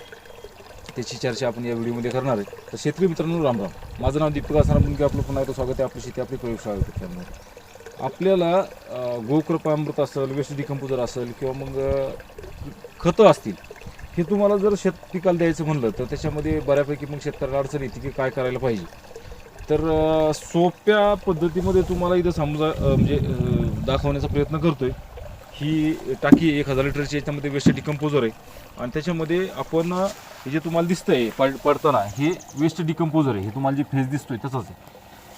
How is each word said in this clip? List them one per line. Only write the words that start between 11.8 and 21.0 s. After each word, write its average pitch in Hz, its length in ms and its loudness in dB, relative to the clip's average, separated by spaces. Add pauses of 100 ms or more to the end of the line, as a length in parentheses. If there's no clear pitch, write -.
खतं 175 240 4
असतील, 143 300 6 (640)
हे 175 60 0
तुम्हाला 202 340 4
जर 202 220 4
शेत 185 140 0 (200)
पिकाला 175 260 2
द्यायचं 165 260 2
म्हणलं 143 340 0
तर 127 60 -2
त्याच्यामध्ये 151 560 -2
बऱ्यापैकी 143 460 0
मग 143 180 -8
शेतकऱ्याला 139 340 -4
अडचण 139 240 -2
येते 120 180 -8
की 131 100 -6
काय 131 200 -2
करायला 127 280 -2
पाहिजे. 113 540 -4 (580)
तर, 151 100 2
अ, 156 540 2
सोप्या 202 800 4